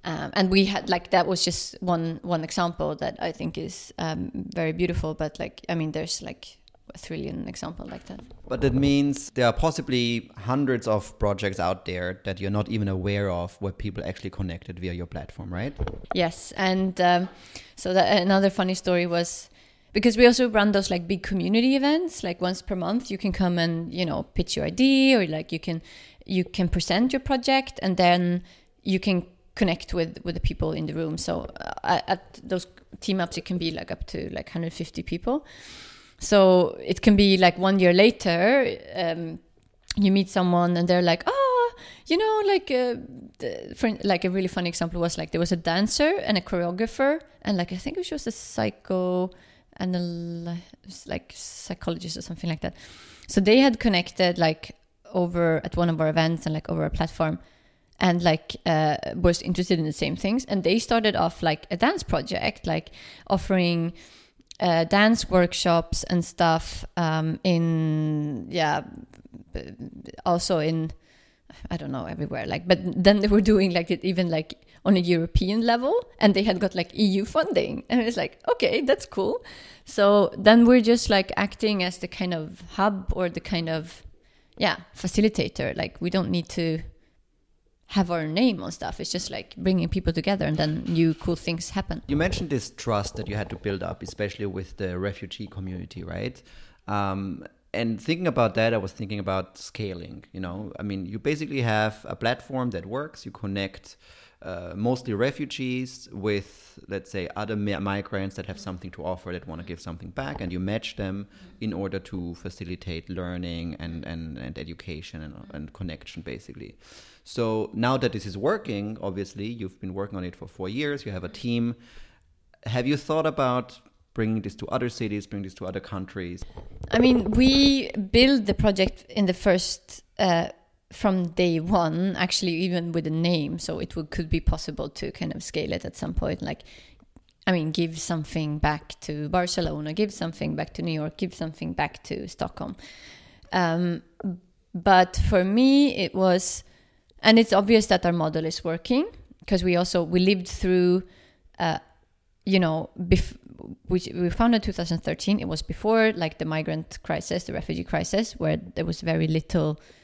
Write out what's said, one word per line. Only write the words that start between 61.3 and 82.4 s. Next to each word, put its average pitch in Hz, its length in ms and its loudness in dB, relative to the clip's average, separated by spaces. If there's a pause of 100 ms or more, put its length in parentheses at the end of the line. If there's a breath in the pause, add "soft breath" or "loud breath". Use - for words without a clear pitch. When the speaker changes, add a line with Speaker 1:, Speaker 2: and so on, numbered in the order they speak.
Speaker 1:
like, 156 300 0
a 170 60 -4
dance 320 260 2
project, - 640 -4
like, 165 240 -4 (360 loud breath)
offering, 175 640 2 (640 loud breath)
uh, 165 260 4
dance 214 440 4
workshops 175 760 2
and 175 180 2
stuff, - 640 0 (120)
um, 160 460 0
in, 156 1080 0
yeah, 151 320 0 (720)
b-, 69 200 -10 (520)
also 175 340 0
in, 160 320 -2 (800 soft breath)
I 170 80 -6
don't 147 140 -8
know, 127 140 -6
everywhere. 139 400 -8
Like, - 220 -6
but 180 140 6
then 185 400 6
they 208 60 2
were 208 140 6
doing, 190 320 6
like, 170 160 0
it 175 140 -2
even, 180 260 0
like, 160 340 -4 (200 soft breath)
on 190 140 6
a - 20 6
European 175 640 2
level, 240 320 2 (260)
and 202 140 8
they 196 100 4
had 185 160 2
got, 196 140 0
like, 175 240 -4
E 214 80 4
U 196 200 2
funding, - 600 0
and 247 140 2
it's 233 160 -2
like, - 220 -6 (120)
"Okay, - 300 2
that's - 240 2
cool." 214 380 -2 (420 loud breath)
So 202 520 6
then 220 280 10
we're 247 160 10
just, 233 280 4
like, 196 280 2
acting 202 460 0
as 180 160 -4
the 180 80 -10
kind 180 260 -4
of 160 380 -8